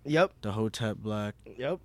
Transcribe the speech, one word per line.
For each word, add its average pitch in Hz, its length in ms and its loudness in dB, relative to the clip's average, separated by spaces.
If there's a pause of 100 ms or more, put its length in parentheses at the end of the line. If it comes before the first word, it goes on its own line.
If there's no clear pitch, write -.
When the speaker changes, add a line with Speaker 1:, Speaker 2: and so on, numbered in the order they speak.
Speaker 1:
Yep. 160 260 4 (100)
Speaker 2:
The 104 120 -2
Hotep 110 440 0
black. 104 380 -4 (100)
Speaker 1:
Yep, 127 400 -4